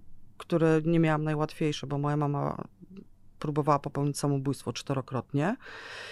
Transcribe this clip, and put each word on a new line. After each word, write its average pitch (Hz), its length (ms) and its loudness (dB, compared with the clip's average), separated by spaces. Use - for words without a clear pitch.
które 160 460 4
nie 170 160 6
miałam 156 240 4
najłatwiejsze, 151 640 -2
bo 143 120 -2
moja 143 180 0
mama 143 480 -2
próbowała 147 340 2
popełnić 143 400 -2
samobójstwo 139 540 0
czterokrotnie. 139 840 -2